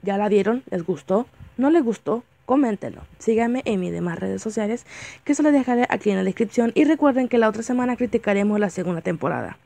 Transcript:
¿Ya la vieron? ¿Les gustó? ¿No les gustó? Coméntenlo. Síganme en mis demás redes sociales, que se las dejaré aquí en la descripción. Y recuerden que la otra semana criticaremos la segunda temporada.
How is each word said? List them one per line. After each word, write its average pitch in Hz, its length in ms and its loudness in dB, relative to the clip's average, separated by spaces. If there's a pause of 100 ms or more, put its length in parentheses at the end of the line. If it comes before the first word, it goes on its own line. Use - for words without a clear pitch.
¿Ya 196 160 -2
la 208 100 0
vieron? 208 400 2
¿Les 175 160 -4
gustó? 196 400 -2 (320)
¿No 269 140 2
les 330 120 4
gustó? 226 400 -2 (220)
Coméntenlo. 247 560 0 (160)
Síganme 233 480 0
en 202 140 0
mis 175 120 -4
demás 170 280 -4
redes 190 200 -4
sociales, 220 460 -4 (380)
que 285 100 2
se 285 80 0
las 294 100 6
dejaré 247 380 2
aquí - 220 -2
en 190 60 0
la 190 60 0
descripción. 226 520 0
Y 302 80 6
recuerden 285 440 2
que 240 120 2
la 220 100 4
otra 220 140 -6
semana 247 340 -2
criticaremos 208 600 0
la 208 100 0
segunda 170 320 -4
temporada. 123 640 -4